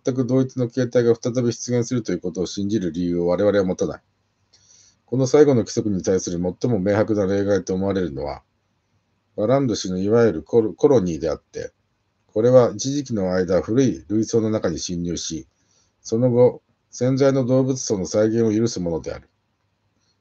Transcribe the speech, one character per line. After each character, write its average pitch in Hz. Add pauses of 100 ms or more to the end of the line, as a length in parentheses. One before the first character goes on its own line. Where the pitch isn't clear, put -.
(140)
く 131
同 127
一 131
の 123
形 123
態 120
が 117
再 127
び 120
出 123
現 120
す -
る 120
と 92
い -
う 85
こ 90
と 90
を 85
信 101
じ 107
る 87
理 87
由 87
を 87
我 87
々 101
は 95
持 92
た 92
な -
い。 - (1000)
こ 123
の 131
最 147
後 143
の 131
規 104
則 113
に 90
対 95
す 90
る 87
最 92
も 107
明 101
白 107
な 101
例 101
外 98
と 95
思 95
わ 98
れ 95
る 82
の 69
は、 67 (960)
バ 107
ラ 135
ン 139
ド 107
氏 95
の 92
い 98
わ 117
ゆ 104
る 78
コ 117
ロ-、 101
コ -
ロ 127
ニ 87
ー -
で 78
あ 73
っ -
て、 - (600)
こ 107
れ 117
は 123
一 127
時 143
期 127
の 92
間、 92
古 113
い 90
類 107
層 113
の 110
中 107
に 78
侵 87
入 85
し、 78 (540)
そ -
の 123
後、 120 (280)
潜 127
在 135
の 131
動 131
物 131
層 107
の 90
再 110
現 113
を 107
許 117
す 101
も 85
の 73
で -
あ -
る。 - (920)